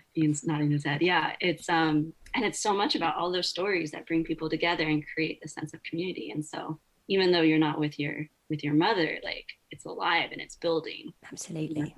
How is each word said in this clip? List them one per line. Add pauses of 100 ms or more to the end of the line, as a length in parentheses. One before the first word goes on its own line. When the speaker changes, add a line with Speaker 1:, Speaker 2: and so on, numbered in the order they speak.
(160)
Speaker 1:
Ian's
nodding
his
head.
Yeah,
it's,
um, (220)
and
it's
so
much
about
all
those
stories
that
bring
people
together
and (100)
create
the
sense
of
community.
And
so (300)
even
though
you're
not
with
your, (220)
with
your
mother,
like, (240)
it's
alive
and
it's
building. (180)
Speaker 2:
Absolutely.